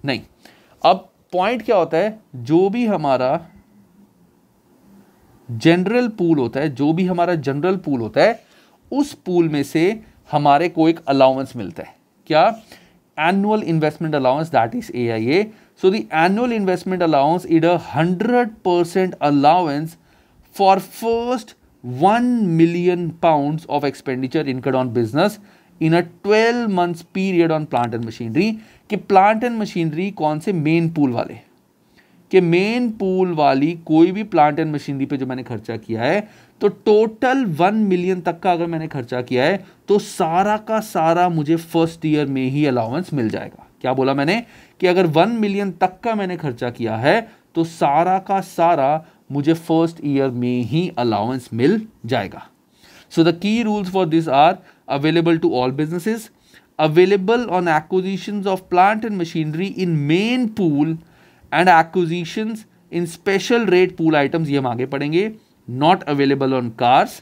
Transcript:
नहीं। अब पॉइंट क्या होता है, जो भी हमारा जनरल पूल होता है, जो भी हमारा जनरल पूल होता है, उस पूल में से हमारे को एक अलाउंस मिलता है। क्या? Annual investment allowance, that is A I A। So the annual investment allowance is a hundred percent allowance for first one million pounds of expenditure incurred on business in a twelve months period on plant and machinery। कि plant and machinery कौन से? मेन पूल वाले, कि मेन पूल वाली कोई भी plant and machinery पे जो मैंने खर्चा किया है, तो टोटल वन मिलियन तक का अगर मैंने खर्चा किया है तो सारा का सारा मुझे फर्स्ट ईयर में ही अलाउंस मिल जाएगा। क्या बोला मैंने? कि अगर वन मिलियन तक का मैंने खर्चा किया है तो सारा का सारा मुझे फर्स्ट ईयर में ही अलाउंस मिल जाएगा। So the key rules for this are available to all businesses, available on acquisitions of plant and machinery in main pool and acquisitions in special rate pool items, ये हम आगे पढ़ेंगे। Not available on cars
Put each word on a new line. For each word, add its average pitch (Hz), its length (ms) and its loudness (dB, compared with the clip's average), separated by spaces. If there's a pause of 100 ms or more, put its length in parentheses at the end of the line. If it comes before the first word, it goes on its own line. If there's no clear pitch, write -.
नहीं। 127 180 -4 (640)
अब 185 240 2 (240)
पॉइंट 214 280 -2
क्या 220 140 0
होता 165 220 0
है, 214 220 -2 (160)
जो 156 340 2
भी 240 160 -2
हमारा 151 600 0 (2000)
जनरल 180 580 2
पूल 170 320 0
होता 120 200 -2
है, 147 160 -2
जो 143 180 0
भी 185 120 0
हमारा 175 300 0
जनरल 147 400 -2
पूल 143 260 -4
होता 110 200 -2
है, 220 200 2 (500)
उस 285 220 -2 (120)
पूल 175 240 2
में 147 140 -2
से 175 360 -2 (320)
हमारे 147 380 2
को 160 200 2
एक 165 180 0
अलाउंस 131 480 2
मिलता 87 280 -10
है। - 120 -20 (320)
क्या? 160 180 4 (720)
Annual 196 460 0
investment 156 520 -2
allowance, 139 360 0
that 117 240 0
is - 200 -8
A 123 160 -4
I 110 100 -4 (100)
A। 190 120 2 (380)
So 185 120 4
the 220 80 -4 (200)
annual 214 340 0
investment 185 520 -2
allowance 156 380 2
is 160 180 2
a 170 140 2 (120)
hundred 202 600 0 (160)
percent 180 540 0
allowance 147 720 2 (600)
for 190 240 4
first 233 760 -4 (480)
one 226 280 2 (280)
million 175 500 2 (180)
pounds 156 400 0
of 143 240 -2
expenditure 135 640 -4
incurred 127 280 -2
on 127 160 -4
business 139 420 0 (420)
in 160 180 2
a 175 40 -2 (240)
twelve 226 420 2 (100)
months 175 280 -4 (100)
period 170 400 2
on 151 160 -6
plant 120 240 -2
and 117 120 -6
machinery। 123 420 -2 (380)
कि 202 80 -4 (140)
plant 214 380 4
and 226 140 -4
machinery 170 500 -4
कौन 156 260 -4
से? 196 140 -4
मेन 165 400 2
पूल 143 180 2
वाले, - 260 -6 (960)
कि 185 100 6
मेन 202 500 0
पूल 185 420 -2
वाली 143 380 2 (140)
कोई 165 260 4
भी 208 120 -6
plant 151 360 2
and 156 160 -2
machinery 139 340 -6
पे 147 80 -4
जो 131 80 -4
मैंने 127 180 -8
खर्चा 113 340 -10
किया 113 260 -6
है, 190 240 0 (340)
तो 208 60 2
टोटल 220 800 2
वन 180 300 2
मिलियन 185 460 0
तक 165 180 -6
का 190 120 0
अगर 170 160 0
मैंने 160 200 -6
खर्चा 123 340 -6
किया 123 220 0
है 190 200 0 (240)
तो 202 120 2
सारा 196 580 -2
का 220 220 -4
सारा 175 500 0
मुझे 160 260 0
फर्स्ट 165 500 -2
ईयर 151 200 2
में 135 240 -2
ही 147 160 0
अलाउंस 127 480 -2
मिल 117 160 -2
जाएगा। - 380 -12 (140)
क्या 131 120 -2
बोला 135 200 0
मैंने? 151 260 -2 (400)
कि 185 80 0
अगर 180 180 4
वन 165 240 2
मिलियन 202 420 -2
तक 185 320 -4
का 226 120 -2
मैंने 190 220 -4
खर्चा 127 320 -6
किया 113 280 -6
है 151 300 2 (280)
तो 165 80 0
सारा 165 560 0
का 196 220 -2
सारा 160 640 0 (260)
मुझे 143 220 0
फर्स्ट 165 520 0
ईयर 139 240 0
में 123 340 -2
ही 160 240 -2 (100)
अलाउंस 120 560 -2
मिल 165 340 0 (180)
जाएगा। 117 420 -6 (640)
So 170 120 2
the 165 100 4
key 208 300 -2
rules 208 260 -2
for 185 180 0
this 160 260 0
are 156 240 4 (320)
available 160 500 2
to 160 140 0
all 127 280 0
businesses, 180 480 -4 (500)
available 190 720 2
on 175 160 0
acquisitions 185 800 -2
of 190 220 -4
plant 202 400 4
and 202 120 -4
machinery 165 520 -4 (120)
in 165 120 0 (100)
main 220 420 0 (100)
pool 160 380 0 (540)
and 170 180 4
acquisitions 175 960 0 (260)
in 170 260 -4
special 202 560 0
rate 180 240 4
pool 160 180 2
items, 147 340 0
ये 143 80 0
हम 131 100 0
आगे 120 180 -4
पढ़ेंगे। 147 460 -2 (360)
Not 147 420 2
available 139 440 2
on 123 160 -2 (100)
cars 139 320 4 (100)